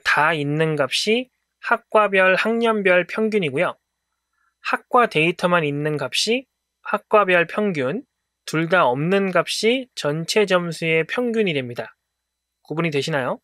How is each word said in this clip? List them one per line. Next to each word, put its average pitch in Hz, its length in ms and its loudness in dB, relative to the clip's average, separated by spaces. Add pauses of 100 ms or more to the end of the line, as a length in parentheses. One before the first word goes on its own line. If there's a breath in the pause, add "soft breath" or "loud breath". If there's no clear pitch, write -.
다 156 280 2
있는 151 460 0
값이 214 520 -2 (280)
학과별, 196 760 2
학년별 208 720 2
평균이고요. 180 680 -2 (920)
학과 - 380 2
데이터만 175 580 2
있는 147 360 -2
값이 220 440 -2 (380)
학과별 185 640 2
평균, 185 560 -4 (440)
둘 160 220 -4
다 175 180 4
없는 175 460 0
값이 220 600 -2
전체 165 500 -2
점수의 170 600 0
평균이 226 500 -2
됩니다. 120 420 -8 (680)
구분이 165 280 -4
되시나요? 147 540 -4